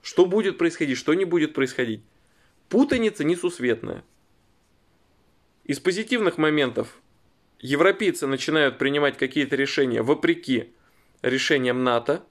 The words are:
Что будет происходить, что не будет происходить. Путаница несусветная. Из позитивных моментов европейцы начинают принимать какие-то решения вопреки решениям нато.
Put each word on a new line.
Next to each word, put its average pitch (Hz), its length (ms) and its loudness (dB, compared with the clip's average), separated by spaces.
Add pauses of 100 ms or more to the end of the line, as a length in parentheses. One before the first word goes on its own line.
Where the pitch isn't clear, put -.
Что - 240 2
будет 190 320 0
происходить, 160 400 -2
что 147 160 0
не 190 120 0
будет 165 280 0
происходить. 123 480 -2 (680)
Путаница 226 560 2
несусветная. 156 800 -2 (1600)
Из 139 160 -6
позитивных 208 560 0
моментов 147 640 0 (580)
европейцы 165 680 2
начинают 135 500 0
принимать 139 400 0
какие-то 139 400 -2
решения 131 440 0
вопреки 147 720 0 (500)
решениям 127 600 0
нато. 127 480 0